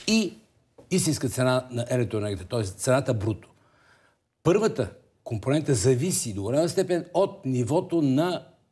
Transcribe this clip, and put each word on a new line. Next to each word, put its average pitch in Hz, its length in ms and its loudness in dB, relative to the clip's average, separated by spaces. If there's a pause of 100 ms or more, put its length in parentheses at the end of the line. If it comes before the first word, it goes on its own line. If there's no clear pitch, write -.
и 214 320 0 (520)
истинска 151 380 0
цена 127 420 0
на 117 180 -4
електроенергията, 104 680 -2
т.е. 110 80 0
цената 127 500 0
бруто. 104 340 -4 (960)
Първата 185 480 2 (340)
компонента 139 500 0
зависи 123 600 2
до 98 80 -6
голяма 139 260 0
степен 185 360 0 (100)
от - 300 0
нивото 147 580 0
на 151 440 2 (240)